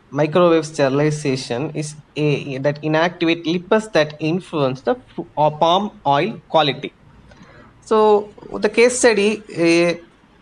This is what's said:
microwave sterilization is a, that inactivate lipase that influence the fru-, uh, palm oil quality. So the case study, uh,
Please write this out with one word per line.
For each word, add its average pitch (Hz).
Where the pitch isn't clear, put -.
microwave 160
sterilization 139
is 151
a, 143
that 147
inactivate 165
lipase 185
that 151
influence 156
the 247
fru-, -
uh, 151
palm 170
oil 147
quality. 147
So 214
the 202
case 240
study, 214
uh, 170